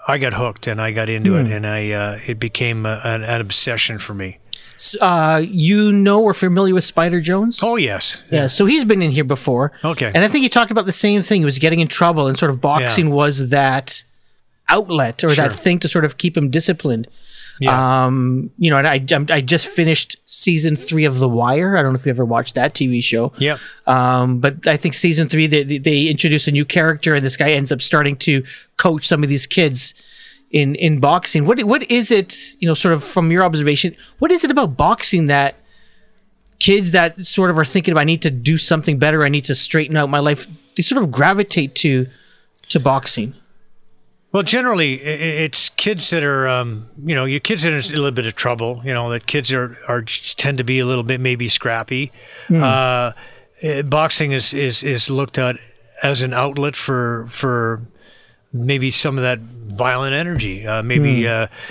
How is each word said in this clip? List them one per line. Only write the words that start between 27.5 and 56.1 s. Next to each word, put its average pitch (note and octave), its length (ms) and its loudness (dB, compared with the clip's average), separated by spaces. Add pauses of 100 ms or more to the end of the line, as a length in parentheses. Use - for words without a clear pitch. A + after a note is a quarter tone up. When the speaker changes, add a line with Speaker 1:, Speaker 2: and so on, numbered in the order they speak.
Speaker 2:
ends C#3 200 0
up C3 80 0
starting C#3+ 380 2
to C3+ 260 0 (340)
coach D#3+ 280 0
some D3+ 160 2
of C#3+ 80 2
these - 160 0
kids C#3+ 480 0 (560)
in, C#3+ 240 0
in D3+ 260 0
boxing. D3+ 460 2
What, A#3+ 200 2
what B3 260 2
is A#3 180 2
it, G3 260 2 (240)
you E3+ 80 -2
know, D#3+ 60 2
sort E3 220 2
of D3 80 -2
from E3+ 280 0
your F3+ 120 4
observation, D3+ 520 0 (220)
what D#4+ 140 2
is F4 120 4
it C#4+ 60 0
about B3 260 0
boxing E3 520 2
that C#3+ 260 2 (1040)
kids G3 340 4
that E3+ 360 2
sort F#3 240 2
of D#3+ 80 2
are D3+ 60 2
thinking F3+ 260 0
about, D#3 100 4
"I D3 40 2
need E3 180 2
to D#3 80 2
do C3 260 0
something D#3 400 0
better, D3+ 260 2
I C#3+ 60 2
need C#3+ 160 -2
to C#3+ 100 -2
straighten D#3 420 -2
out C#3+ 120 0
my C#3+ 100 0
life," D3 280 0 (280)
they - 60 -2
sort B3+ 220 0
of D3 80 0
gravitate E3+ 640 0
to, C3 320 2 (640)
to E3 100 0
boxing? C3 560 -2 (1000)
Speaker 1:
Well, G3 100 0
generally, F3 580 0
i-, C#3+ 80 -8
i-, D#3 340 -4
it's - 240 0
kids - 440 -2
that E3 120 0
are, C3+ 240 0
um, A#2+ 400 -4 (160)
you D#3+ 100 -4
know, C3+ 120 0
your C3+ 160 -4
kids F#3 220 -2
that E3 100 0
are D3+ 40 -2
in C3 60 -4
a C#3+ 140 -8
little C#3 140 0
bit A#2+ 140 -4
of A2+ 80 -6
trouble, A#2+ 520 -4
you C3+ 80 -4
know, A#2 180 -4
that A#2+ 160 -6
kids C3+ 240 -2
are, B2 260 -4 (120)
are A#2+ 120 -2
just - 380 -6
tend C#3 200 -2
to B2+ 40 -4
be B2+ 160 0
a B2+ 60 0
little B2 180 -2
bit B2 160 -4
maybe B2 300 -2
scrappy. B2+ 640 -4 (340)
Speaker 2:
Mm. E3 160 2
Speaker 1:
Uh, B2+ 480 0 (500)
eh, C#3+ 200 -4
boxing D3+ 500 0
is, C3 220 -2
is, C#3 300 -2
is B2 260 -2
looked C3+ 280 -4
at B2+ 200 -2 (440)
as C#3 200 0